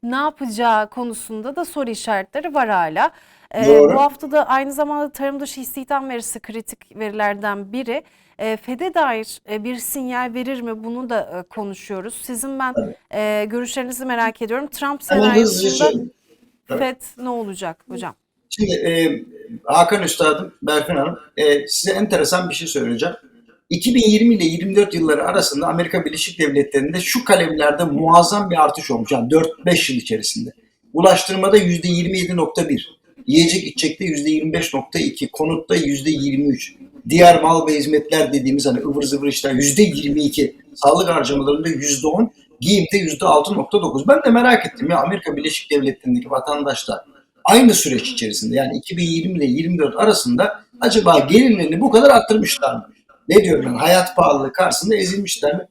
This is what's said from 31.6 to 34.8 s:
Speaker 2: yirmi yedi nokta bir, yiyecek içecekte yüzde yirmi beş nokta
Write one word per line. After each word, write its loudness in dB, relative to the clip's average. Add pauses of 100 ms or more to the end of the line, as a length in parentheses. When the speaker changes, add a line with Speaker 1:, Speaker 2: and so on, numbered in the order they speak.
Speaker 2:
yirmi -2
yedi -4
nokta -2
bir, -6 (260)
yiyecek 4
içecekte -6
yüzde -4
yirmi -2
beş -4
nokta -4